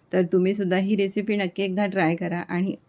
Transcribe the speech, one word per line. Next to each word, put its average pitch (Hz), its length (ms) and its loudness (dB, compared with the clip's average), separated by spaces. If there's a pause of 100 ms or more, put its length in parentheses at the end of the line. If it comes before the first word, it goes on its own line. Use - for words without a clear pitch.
(120)
तर 185 100 4 (100)
तुम्हीसुद्धा 185 440 2
ही 196 200 2
रेसिपी 202 400 0
नक्की 190 260 -2
एकदा 196 240 0
ट्राय 185 280 2
करा 175 340 -4
आणि 190 260 -2 (140)